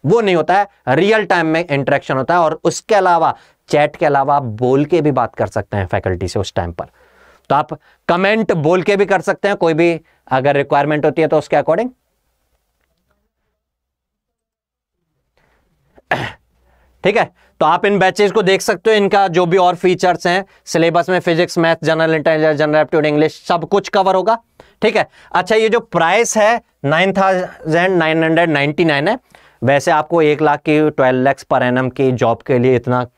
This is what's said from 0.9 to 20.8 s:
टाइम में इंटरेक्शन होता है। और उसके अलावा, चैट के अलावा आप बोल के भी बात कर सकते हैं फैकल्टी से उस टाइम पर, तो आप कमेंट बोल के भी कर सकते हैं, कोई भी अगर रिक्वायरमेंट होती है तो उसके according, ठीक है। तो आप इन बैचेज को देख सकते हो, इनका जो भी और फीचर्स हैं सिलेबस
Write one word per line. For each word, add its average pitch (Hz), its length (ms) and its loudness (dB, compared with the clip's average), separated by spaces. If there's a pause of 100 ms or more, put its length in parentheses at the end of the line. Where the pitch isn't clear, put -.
टाइम 175 220 0
में 160 240 0
इंटरेक्शन 139 460 -2
होता 131 180 -2
है। 175 60 2
और 160 240 -2
उसके 175 300 -2
अलावा, 170 400 2 (340)
चैट 147 280 0
के 165 100 -2
अलावा 139 300 0
आप 139 60 0
बोल 123 420 0
के 160 160 0
भी 151 100 0
बात 127 240 -2
कर 110 120 -4
सकते 104 300 -6
हैं 95 100 -2
फैकल्टी 92 420 -4
से 110 100 -6
उस 98 160 -6
टाइम 85 180 -6
पर, 80 120 -10 (640)
तो 135 60 0
आप 151 140 -2 (400)
कमेंट 196 440 0
बोल 170 300 0
के 202 140 0
भी 196 100 0
कर 190 140 0
सकते 196 280 -4
हैं, 202 80 0
कोई 165 180 0
भी 165 260 0 (300)
अगर 135 260 0
रिक्वायरमेंट 143 480 0
होती 156 180 0
है 156 60 0
तो 156 100 0
उसके - 180 -2
according, 165 320 0 (4000)
ठीक 202 120 0
है। - 300 -4 (140)
तो 156 60 2
आप 170 180 0
इन 202 140 0
बैचेज 185 340 0
को 214 100 0
देख 190 180 0
सकते 208 300 -2
हो, 220 60 4
इनका 196 320 2
जो 175 180 0
भी 170 100 0
और 180 180 2
फीचर्स 180 520 0
हैं 180 180 -2 (200)
सिलेबस 170 440 0